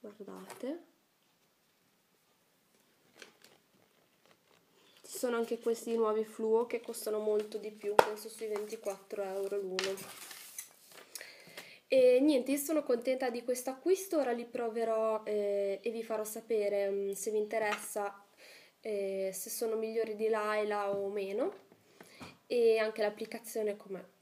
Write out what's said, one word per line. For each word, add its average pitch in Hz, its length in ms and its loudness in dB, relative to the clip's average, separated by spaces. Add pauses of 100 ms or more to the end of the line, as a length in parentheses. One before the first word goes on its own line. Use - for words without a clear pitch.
guardate. 202 840 -10 (4000)
Ci - 160 -12
sono 240 180 0
anche 233 220 -2
questi 233 360 -2
nuovi 220 300 2
fluo 220 400 2
che 240 160 -4
costano 220 380 -4
molto 214 400 0
di 208 120 -8
più, 208 240 -6
penso 214 360 2
sui 226 160 -10
ventiquattro 214 760 -6
euro 196 360 -4
l'uno. 190 720 -6 (1600)
E 254 300 10
niente, 269 300 6
io 285 80 4
sono 302 240 2
contenta 262 480 0
di 233 120 -6
questo 247 280 -2
acquisto, 339 480 2
ora 254 140 2
li 240 120 -4
proverò, 220 800 0
eh, 202 580 0
e 233 80 -2
vi 226 120 -6
farò 220 200 -2
sapere, 202 680 0
mm, 196 220 0
se 196 180 -4
vi 214 80 2
interessa, 208 880 -2 (540)
eh, 196 520 -2
se - 160 -8
sono 226 260 -2
migliori 220 400 -2
di 214 140 0
Laila 208 680 0
o 196 140 -2
meno, 208 580 -2 (800)
e 233 300 6
anche 220 240 0
l'applicazione 214 760 -2
com'è. 190 280 -14 (180)